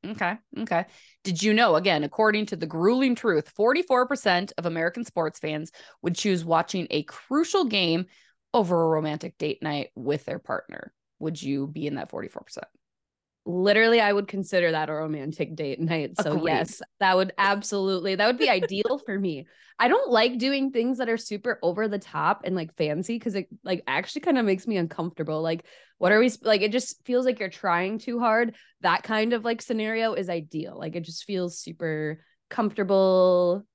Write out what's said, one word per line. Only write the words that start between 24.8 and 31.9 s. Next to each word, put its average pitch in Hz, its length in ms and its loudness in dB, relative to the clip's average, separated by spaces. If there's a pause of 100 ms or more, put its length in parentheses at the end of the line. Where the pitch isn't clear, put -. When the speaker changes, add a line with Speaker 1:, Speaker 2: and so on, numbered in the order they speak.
Speaker 2:
Like, 160 240 -4 (320)
what 180 140 4
are 214 80 8
we 247 100 6
sp-, - 160 -8
like, 214 160 4
it 208 100 0
just - 320 -4
feels 247 220 0
like 247 140 0
you're 190 100 -4
trying 190 480 0
too 233 220 -6
hard. 226 360 2 (260)
That 180 200 2
kind 220 320 0
of, 226 100 -2
like, 233 200 -4
scenario 220 500 -2
is 185 160 -4
ideal. 156 480 -6
Like, 165 180 -10
it 170 60 -6
just 165 220 -14
feels 180 340 -4
super 156 680 -6 (280)